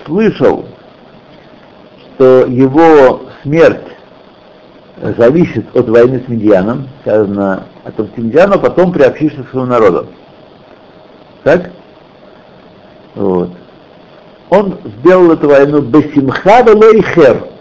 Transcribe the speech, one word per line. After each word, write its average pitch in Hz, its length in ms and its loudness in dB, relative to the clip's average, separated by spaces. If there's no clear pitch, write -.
слышал, 151 600 -2
что 131 300 4
его 135 800 2
смерть 143 440 0
зависит 120 760 -2
от 120 120 -2
войны 123 380 0
с - 20 -20
Медьяном, 113 600 -2
сказано 101 640 -4
о - 80 -18
том, 107 160 -10
что 120 120 -16
Медьяну 160 380 0
потом 170 340 0
приобщишься 143 520 -2
к - 60 -20
своему 127 180 -6
народу. 98 380 0
Так? 175 260 -2
Вот. 90 360 -4
Он 190 280 -2
сделал 175 340 4
эту 156 160 -2
войну 143 320 2
бесимха 143 840 0
вело 220 300 4
ихер 170 540 2